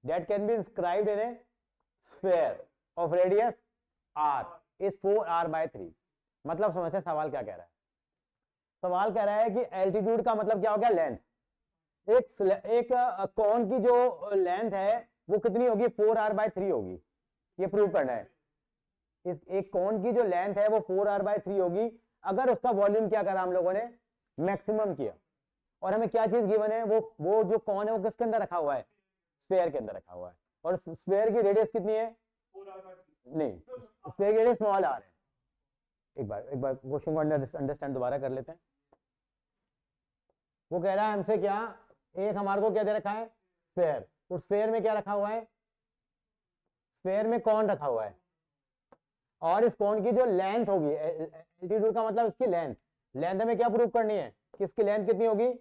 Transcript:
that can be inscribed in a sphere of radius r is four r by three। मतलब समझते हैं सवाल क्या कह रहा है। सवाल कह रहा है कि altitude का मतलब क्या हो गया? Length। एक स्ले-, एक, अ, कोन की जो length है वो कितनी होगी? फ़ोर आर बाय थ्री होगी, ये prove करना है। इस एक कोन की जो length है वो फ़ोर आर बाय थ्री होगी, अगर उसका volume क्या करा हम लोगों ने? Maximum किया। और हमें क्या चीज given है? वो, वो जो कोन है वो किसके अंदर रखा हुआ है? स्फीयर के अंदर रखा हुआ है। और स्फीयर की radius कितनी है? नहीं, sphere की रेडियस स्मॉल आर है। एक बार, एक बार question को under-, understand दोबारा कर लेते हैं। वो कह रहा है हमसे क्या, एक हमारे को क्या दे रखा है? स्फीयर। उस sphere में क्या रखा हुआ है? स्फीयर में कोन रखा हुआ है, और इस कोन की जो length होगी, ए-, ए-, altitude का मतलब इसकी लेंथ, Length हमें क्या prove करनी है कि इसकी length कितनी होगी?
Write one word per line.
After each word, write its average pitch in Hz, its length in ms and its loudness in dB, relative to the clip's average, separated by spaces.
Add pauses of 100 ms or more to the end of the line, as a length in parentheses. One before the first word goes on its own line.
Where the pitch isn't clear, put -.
that 160 220 -4
can 208 200 -2
be 226 100 0
inscribed 180 500 -2
in 208 120 0
a 240 160 -4 (760)
sphere 165 420 0 (420)
of 170 160 -2
radius 196 400 4 (600)
r 147 300 0 (360)
is 196 120 -2 (120)
four 170 400 2
r - 20 -4
by 160 200 -2
three। 90 240 -12 (560)
मतलब 170 260 0
समझते 170 240 -4
हैं 185 60 -4
सवाल 156 260 -2
क्या 131 120 -6
कह 101 140 -10
रहा 87 80 -18
है। 85 60 -20 (1120)
सवाल 185 320 0
कह 214 100 0
रहा 208 120 0
है 220 140 2
कि 220 220 -2
altitude 196 540 0
का 233 100 2
मतलब 214 260 0
क्या 214 100 2
हो 214 60 0
गया? 233 120 2
Length। 160 280 2 (920)
एक 240 220 4
स्ले-, 196 340 0
एक, 233 280 0
अ, 226 320 0
कोन 214 440 2
की 254 100 0
जो 240 560 4
length 190 360 0
है 202 380 -2 (200)
वो 202 100 2
कितनी 226 260 2
होगी? 226 220 2
फ़ोर 214 300 4
आर 214 160 2
बाय 214 160 0
थ्री 190 200 -4
होगी, 95 300 -4 (600)
ये 190 80 0
prove 202 240 2
करना 135 220 0
है। 104 180 -8 (960)
इस 175 220 -8
एक 196 260 -4
कोन 196 300 0
की 240 80 0
जो 240 120 2
length 185 320 -2
है 208 120 2
वो 214 120 4
फ़ोर 202 280 0
आर 202 140 0
बाय 208 160 0
थ्री 196 200 -4
होगी, 190 340 0 (320)
अगर 240 280 0
उसका 247 200 0
volume 208 380 2
क्या 208 140 0
करा 190 180 -2
हम 180 100 -2
लोगों 180 220 0
ने? 233 240 -6 (420)
Maximum 202 560 -2
किया। 120 180 -6 (680)
और 190 120 -2
हमें 220 160 0
क्या 226 180 0
चीज 220 180 2
given 214 260 2
है? 226 120 -2
वो, 220 380 0
वो 208 220 2
जो 208 140 0
कोन 208 320 -2
है 226 80 0
वो 185 60 -4
किसके 220 200 -2
अंदर 220 180 0
रखा 175 160 -4
हुआ 143 180 0
है? 117 60 -4
स्फीयर - 880 -2
के 143 80 -6
अंदर 107 160 -6
रखा 92 200 -16
हुआ 90 160 -12
है। 87 80 -20 (280)
और 180 100 -2
स्फीयर 196 560 -2
की 226 100 2
radius 214 280 4
कितनी 214 240 -2
है? 226 240 -4 (1120)
नहीं, 143 340 -4 (480)
sphere 202 220 0
की 220 60 4
रेडियस 233 200 4
स्मॉल 196 280 2
आर 127 180 -4
है। - 140 -20 (1000)
एक 107 100 -8
बार, 104 200 -10
एक 135 140 -8
बार 135 120 -2
question 139 420 -6
को 156 80 0
under-, 147 320 -2
understand 139 380 -6
दोबारा 127 260 -4
कर 135 100 -4
लेते 131 220 -8
हैं। 165 80 -20 (2000)
वो 180 100 -2
कह 190 120 0
रहा 208 140 0
है 214 60 -2
हमसे 202 240 0
क्या, 202 420 -4 (360)
एक 196 200 -2
हमारे 202 260 0
को 220 100 2
क्या 214 120 0
दे 214 100 0
रखा 208 180 -4
है? 226 160 -8
स्फीयर। - 800 -4 (220)
उस 180 120 -6
sphere 214 300 0
में 226 100 0
क्या 214 120 0
रखा 202 180 -4
हुआ 202 180 -2
है? 220 140 -6
स्फीयर - 1800 -10
में 233 140 0
कोन 214 300 2
रखा 151 140 -4
हुआ 113 200 -2
है, 98 120 -14 (1200)
और 180 220 2
इस 240 100 4
कोन 208 300 0
की 240 80 2
जो 247 140 4
length 196 420 0
होगी, 180 200 2
ए-, 147 80 0
ए-, 156 500 -6 (180)
altitude 214 300 0
का 226 100 0
मतलब 220 220 0
इसकी 240 200 -2
लेंथ, 170 300 -2 (400)
Length 180 260 -2
हमें 226 160 0
क्या 240 120 2
prove 233 200 2
करनी 220 240 0
है 143 220 -4 (220)
कि 196 60 -2
इसकी 214 200 -2
length 208 220 0
कितनी 214 200 2
होगी? 226 360 2